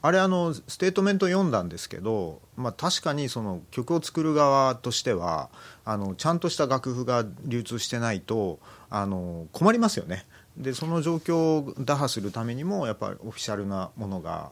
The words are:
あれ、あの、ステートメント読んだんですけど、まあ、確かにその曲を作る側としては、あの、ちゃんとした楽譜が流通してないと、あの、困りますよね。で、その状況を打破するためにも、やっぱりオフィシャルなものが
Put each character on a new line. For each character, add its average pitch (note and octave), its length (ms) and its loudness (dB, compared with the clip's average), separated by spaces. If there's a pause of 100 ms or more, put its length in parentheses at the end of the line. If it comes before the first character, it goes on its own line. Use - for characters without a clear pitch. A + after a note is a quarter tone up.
あ D#3 100 4
れ、 F#3 80 6
あ F#3+ 80 4
の、 F3 260 2
ス - 240 -12
テ F#3 100 2
ー F#3+ 60 4
ト G3 100 4
メ G3+ 80 4
ン G3 80 2
ト F#3+ 80 4
読 F#3 160 4
ん E3 80 2
だ G#2 100 4
ん F2 80 -4
で - 80 -8
す - 120 -10
け - 100 -10
ど、 F#2+ 420 -2 (140)
ま B2 140 -4
あ、 - 40 -6
確 - 280 -2
か D3+ 120 0
に C#3+ 140 -2
そ A#2+ 160 -4
の F#2 180 -4 (100)
曲 B2+ 220 -2
を E3 80 2
作 - 220 -2
る D#3 100 2
側 C3+ 420 6
と A#2 160 -6
し - 120 -2
て A#2+ 100 2
は、 E2+ 360 -2 (340)
あ A2 140 -2
の、 G2 180 -4
ち - 100 -8
ゃ E3 80 4
ん E3+ 60 0
と F3 100 0
し - 80 -4
た D3+ 80 4
楽 B2+ 280 0
譜 B2 120 -4
が A#2+ 200 2 (180)
流 A#2+ 180 -2
通 A2+ 160 -6
し - 100 -4
て A#2+ 120 -4
な A#2 140 0
い F#2 80 -4
と、 G2+ 380 -2 (300)
あ G2+ 160 -2
の、 F2 460 -4
困 G3 200 6
り A#3+ 60 4
ま A3+ 120 4
す - 80 -2
よ F2+ 80 -6
ね。 F2+ 200 -6 (320)
で、 B2+ 160 -4
そ D#3 140 -6
の E3 160 0
状 E3 140 0
況 E3 200 0
を D#3 420 2
打 C3+ 160 2
破 C#3 120 0
す - 140 -2
る G2 100 -4
た A#2 120 -4
め A#2 120 -4
に C#3 80 -6
も、 F3+ 240 -2
や A2 60 -2
っ - 20 -2
ぱ G2+ 160 -6
り F#2+ 120 -10
オ A2 60 -10
フ - 80 -14
ィ - 40 -10
シ A2+ 100 -4
ャ G#2 40 -2
ル G2+ 120 -4
な F#2+ 300 -4
も G#2+ 100 -6
の F#2+ 140 -6
が D#2+ 300 -8